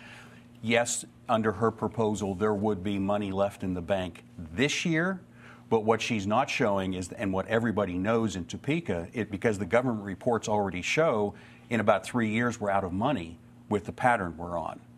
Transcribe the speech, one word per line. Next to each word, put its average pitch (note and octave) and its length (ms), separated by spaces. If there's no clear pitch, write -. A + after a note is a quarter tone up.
Yes, A#2 420
under A2 240
her A2 180
proposal, G#2 640
there G#2+ 200
would G2+ 280
be G2+ 160
money G2+ 320
left G2+ 320
in F#2+ 100
the F2+ 80
bank F#2 440
this F2 480
year, F3+ 360
but A2+ 140
what A2 180
she's G#2 240
not A#2+ 240
showing G2 440
is, F#2 180
and G2 200
what F#2+ 140
everybody G#2 500
knows A2 380
in F2 120
Topeka, G2 640
it, G#2+ 180
because G#2 300
the G#2 40
government A2+ 400
reports G#2 440
already G2 340
show, A2+ 520
in A#2 80
about G#2 260
three A2+ 260
years, A2+ 300
we're G#2 100
out G2 120
of F2+ 100
money F#2+ 460
with G#2 160
the - 80
pattern G#2 440
we're F2 220
on. E2 220